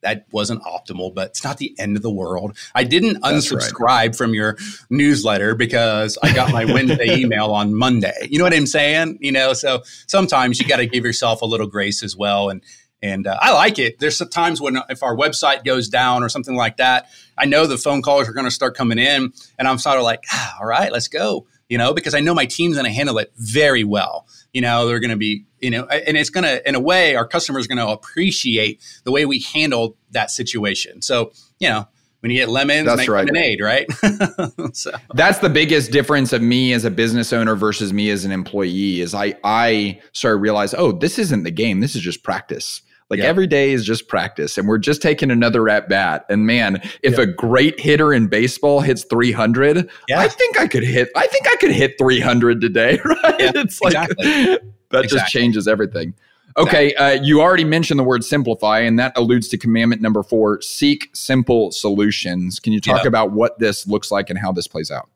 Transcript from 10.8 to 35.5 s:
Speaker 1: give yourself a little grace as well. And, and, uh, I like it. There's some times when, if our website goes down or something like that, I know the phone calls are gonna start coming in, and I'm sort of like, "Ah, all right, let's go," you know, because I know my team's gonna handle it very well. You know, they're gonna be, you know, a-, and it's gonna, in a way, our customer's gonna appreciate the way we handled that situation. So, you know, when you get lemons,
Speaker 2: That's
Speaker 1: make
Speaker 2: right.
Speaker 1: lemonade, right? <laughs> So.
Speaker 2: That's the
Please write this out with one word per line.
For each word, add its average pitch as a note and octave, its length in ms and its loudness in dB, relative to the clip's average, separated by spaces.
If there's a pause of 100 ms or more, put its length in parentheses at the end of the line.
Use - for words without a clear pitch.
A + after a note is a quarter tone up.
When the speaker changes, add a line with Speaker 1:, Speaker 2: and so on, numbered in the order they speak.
Speaker 1:
give A#2 180 -2
yourself A2+ 380 -2
a A#2 40 -4
little A2 200 -2
grace G2+ 360 -6
as G2+ 140 -10
well. G2+ 340 -2
And, F#2+ 120 -12 (420)
and, G2 220 -6
uh, F#2+ 140 -4
I A3+ 120 4
like G3+ 280 2
it. - 180 -2
There's D3 180 -2
some E3+ 120 -6
times E3+ 320 -2
when, C3 180 -4 (100)
if C3 140 -8
our A#2+ 140 -4
website C#3+ 480 -2
goes B2+ 240 -2
down B2 340 2
or A#2 60 -2
something B2+ 260 -8
like B2 220 -2
that, B2+ 300 2 (300)
I C#3 100 0
know D3+ 200 4
the C3 120 -2
phone C#3+ 240 -2
calls C#3 260 2
are A2 40 -12
gonna B2+ 180 -4
start B2 260 -4
coming A#2 220 0
in, C3 340 0 (260)
and C3 80 -2
I'm C3 120 0
sort C#3 180 0
of B2+ 80 2
like, A#2 260 0
"Ah, A#2+ 300 -8
all G#2+ 60 -8
right, C#3 260 0
let's A#2 160 -4
go," F#3+ 380 -4 (220)
you A#2+ 100 -2
know, B2+ 160 2
because D3+ 200 -6
I C#3+ 60 2
know E3 140 0
my C#3+ 120 0
team's E3 300 -2
gonna B2 160 -2
handle B2+ 260 -2
it G#2+ 200 -6
very B2 440 2
well. F#2 440 -2 (260)
You B2+ 80 -4
know, A#2+ 260 0
they're A#2+ 140 0
gonna A2+ 160 -2
be, G#2 300 -4 (120)
you B2+ 120 -4
know, A#2+ 200 -4
a-, D3+ 180 -2
and D#3 80 0
it's D3 140 0
gonna, D3+ 340 -2
in C#3 120 -2
a B2+ 40 -2
way, D#3+ 360 2
our A#2 100 0
customer's C3+ 400 -4
gonna A#2+ 220 -4
appreciate A2 920 -2 (220)
the B2+ 80 -6
way C#3+ 160 2
we C#3 140 -4
handled B2+ 560 -2 (160)
that G#2+ 180 -2
situation. G#2 720 -6
So, A#2+ 300 -2 (260)
you F3+ 120 -2
know, G#2+ 180 -4 (320)
when A#2 100 -4
you B2 80 0
get A#2 120 0
lemons, C#3+ 360 0
Speaker 2:
That's A#2+ 120 2
Speaker 1:
make B2+ 100 0
Speaker 2:
right. G2 180 2
Speaker 1:
lemonade, C#3+ 340 0
right? A#2+ 260 0 (160)
<laughs> F#3 720 -4
So. - 180 -10 (220)
Speaker 2:
That's F3+ 240 2
the F#3 120 2